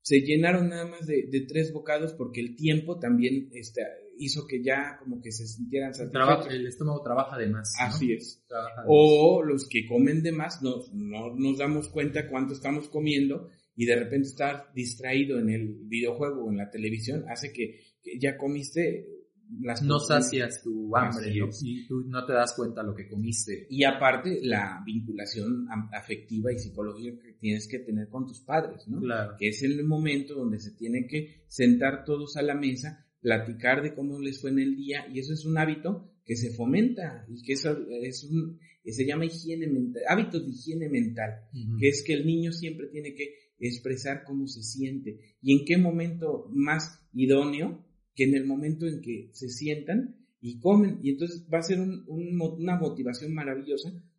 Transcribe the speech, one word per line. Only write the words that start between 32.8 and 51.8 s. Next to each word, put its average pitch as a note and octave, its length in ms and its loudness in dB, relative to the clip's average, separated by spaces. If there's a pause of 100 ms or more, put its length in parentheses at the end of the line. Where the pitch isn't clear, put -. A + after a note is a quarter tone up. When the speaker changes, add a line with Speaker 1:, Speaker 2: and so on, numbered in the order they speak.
Speaker 1:
platicar A#2 600 2
de D3+ 100 -4
cómo C#3 260 -6
les C#3 220 -6
fue C3+ 80 -4
en C3+ 100 4
el C3+ 160 2
día, C#3 380 -6
y B2+ 60 -4
eso C3+ 140 -6
es D3+ 120 -6
un D#3+ 120 2
hábito D#3 540 0 (140)
que - 100 -4
se A#2 180 -2
fomenta, D3 760 0
y A#2+ 120 -14
que B2+ 120 -4
eso D3 240 -2 (260)
es C3 220 -8
un, D#3+ 340 -2 (240)
que A2 80 -10
se C3 140 0
llama D3+ 220 0
higiene E3 400 -6
mental, B2 420 -2
hábitos F3 360 2
de C3 60 -6
higiene D#3+ 380 -6
mental, A2+ 420 0 (220)
Speaker 2:
Ujú. A2+ 240 -4
Speaker 1:
que B2+ 100 4
es C#3+ 180 2
que D#3 80 0
el C#3+ 120 0
niño E3 260 2
siempre D#3+ 360 -8
tiene D3 280 -12
que C#3+ 180 -10 (260)
expresar B2+ 680 -4
cómo C#3 220 -4
se A2+ 140 -12
siente, C3 580 -6 (220)
y C#3 160 8
en C#3+ 80 2
qué E3+ 120 4
momento E3 760 0
más D3+ 460 0 (140)
idóneo C#3+ 720 2 (280)
que C3+ 100 2
en C3+ 120 6
el C3+ 100 0
momento D3+ 420 -2
en D3+ 140 -4
que A2+ 320 -8
se C3 160 -12
sientan D3+ 680 -2 (260)
y A#2+ 180 -10
comen, G3 440 6
y C#3 80 2
entonces E3+ 420 -4
va E3 60 2
a E3 40 -2
ser F#3 160 0
un, F#3+ 280 -4